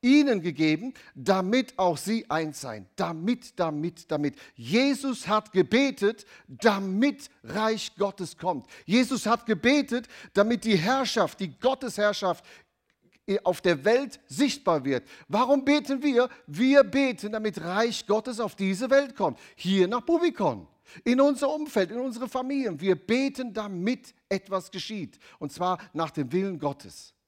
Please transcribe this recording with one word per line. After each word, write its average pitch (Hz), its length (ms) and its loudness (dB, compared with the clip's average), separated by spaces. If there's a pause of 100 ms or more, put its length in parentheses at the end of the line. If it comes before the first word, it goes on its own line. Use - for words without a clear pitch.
ihnen 269 380 4
gegeben, 160 540 0 (220)
damit 190 640 0
auch 175 180 2
sie 220 320 -4
eins 156 320 -4
seien.“ 107 340 -12
Damit, 175 640 -6
damit, 165 520 -4
damit. 147 240 -2 (180)
Jesus 247 760 0
hat 208 240 0
gebetet, 220 760 0 (200)
damit 196 840 0 (120)
Reich 220 520 -4
Gottes 190 420 -4
kommt. 160 300 -4 (180)
Jesus 240 400 2
hat 233 220 0
gebetet, 240 600 0 (260)
damit 214 300 2
die 220 140 4
Herrschaft, 214 640 0
die 160 180 -8
Gottesherrschaft 208 880 -2 (1000)
auf 180 180 0
der 165 220 2
Welt 240 440 0
sichtbar 160 580 0
wird. 131 220 -2 (200)
Warum 262 380 2
beten 285 380 0
wir? 254 260 2 (160)
Wir 262 380 4
beten, 214 480 0
damit 214 280 -4
Reich 202 460 -2
Gottes 220 340 -2
auf 220 160 -6
diese 196 360 -2
Welt 269 240 2
kommt. 160 240 -2 (160)
Hier 185 320 2
nach 233 140 -2
Bubikon, 220 680 0 (360)
in 254 160 2
unser 285 320 4
Umfeld, 294 380 -2
in 233 100 -6
unsere 247 300 -6
Familien. 254 500 -4
Wir 185 160 2
beten, 262 560 -2
damit 208 640 -6 (160)
etwas 190 400 -4
geschieht. 196 480 -10 (220)
Und 143 120 -8
zwar 180 280 -2 (140)
nach 156 180 -4
dem 131 200 -6
Willen 185 280 -4
Gottes. - 560 -10 (120)